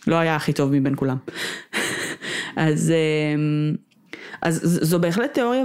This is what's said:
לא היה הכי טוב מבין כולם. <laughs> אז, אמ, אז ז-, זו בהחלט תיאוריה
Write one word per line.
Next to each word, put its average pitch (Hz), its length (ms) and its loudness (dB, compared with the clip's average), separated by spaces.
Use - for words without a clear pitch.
לא 165 80 2
היה 160 220 2
הכי 147 160 0
טוב 139 200 2
מבין 139 240 2
כולם. 131 200 0
<laughs> - 600 -8
אז, 160 360 2
אמ, 151 400 0
אז 165 220 2
ז-, 170 200 4
זו 170 160 4
בהחלט 190 340 0
תיאוריה 254 300 2